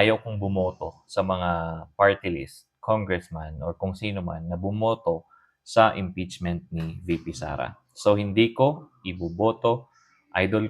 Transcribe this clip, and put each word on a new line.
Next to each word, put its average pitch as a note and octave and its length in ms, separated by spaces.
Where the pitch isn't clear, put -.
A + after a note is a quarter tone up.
ayaw A2 160
kong A2 240
bumoto F#2 640
sa - 160
mga F#2 280
party G2 320
list, D2+ 400
congressman, E2+ 800
or E2 160
kung F#2+ 160
sino G2+ 240
man E2+ 320
na F2 80
bumoto G2+ 720
sa A2 320
impeachment F2+ 800
ni E2 320
V - 160
P E2 80
Sara. D2 400
So, G#2 240
hindi G#2 320
ko D3 400
iboboto. G#2 880
Idol G2 360